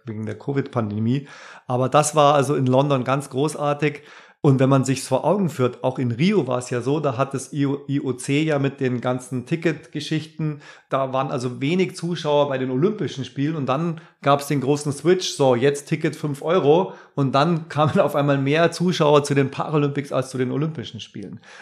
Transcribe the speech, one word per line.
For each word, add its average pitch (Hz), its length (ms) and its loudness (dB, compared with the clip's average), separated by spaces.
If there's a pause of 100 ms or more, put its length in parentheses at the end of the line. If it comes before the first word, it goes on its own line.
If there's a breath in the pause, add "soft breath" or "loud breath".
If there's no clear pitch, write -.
wegen 110 220 -8
der 107 120 -10
covid-Pandemie. 127 880 -2 (380 loud breath)
Aber 127 220 0
das 147 260 2
war 147 200 6
also 143 200 2
in 139 120 0
London 131 380 2
ganz 139 260 -2
großartig. 147 720 -2 (420 loud breath)
Und 135 160 6
wenn 131 80 4
man 135 160 4
sich's 131 240 -2
vor 131 160 0
Augen 185 240 2
führt, 123 340 -2
auch 131 160 -2
in 127 120 -2
Rio 156 360 2
war's 123 220 -2
ja 123 140 -4
so, 143 180 0
da 139 160 -2
hat 135 160 -2
das 131 220 -8
I 143 100 0
O, 139 140 0 (100)
I 139 140 -2
O 135 100 -2
C 139 300 -2
ja 156 160 0
mit 139 200 -2
den 127 220 -2
ganzen 127 460 -6
Ticketgeschichten, 156 1120 -4 (300 loud breath)
da 135 240 -2
waren 135 160 -2
also 127 320 -6
wenig 175 340 0
Zuschauer 147 540 0
bei 131 80 -2
den 131 120 -4
Olympischen 135 540 -2
Spielen 143 320 -4
und 143 80 -4
dann 156 380 -2 (180 loud breath)
gab's 139 260 2
den 143 140 0
großen 143 320 0
Switch, 180 380 0
so 131 240 4
jetzt 139 320 0
Ticket 160 280 -2
fünf 147 280 -6
Euro 165 500 4 (220 loud breath)
und 139 200 0
dann 160 360 2
kamen 151 280 2
<laughs> - 20 6
auf 143 140 2
einmal 143 220 2
mehr 147 340 2
Zuschauer 156 540 4
zu 147 80 -2
den 139 180 2
Paralympics 143 640 -2
als 131 160 -2
zu - 80 -10
den 127 160 -2
Olympischen 131 480 -6
Spielen. 104 400 -14 (220 loud breath)